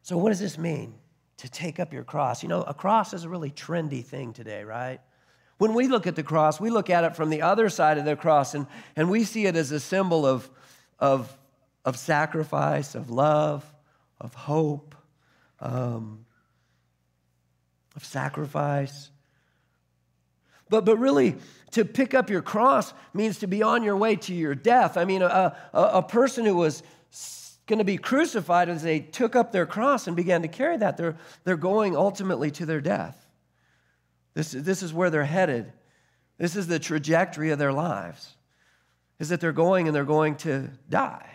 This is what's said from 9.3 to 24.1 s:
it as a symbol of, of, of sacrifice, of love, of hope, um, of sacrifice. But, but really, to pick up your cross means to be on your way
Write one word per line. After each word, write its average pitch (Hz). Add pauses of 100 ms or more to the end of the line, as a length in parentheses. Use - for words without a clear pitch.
it 180
as 156
a 151
symbol 175
of, 131 (480)
of, 131 (480)
of 127
sacrifice, 147
of 120
love, 147 (560)
of 117
hope, 147 (640)
um, 113 (1700)
of 147
sacrifice. 143 (1600)
But, 214
but 214
really, 254 (360)
to 226
pick -
up 247
your 190
cross 240 (220)
means 214
to 208
be 196
on 233
your 208
way 214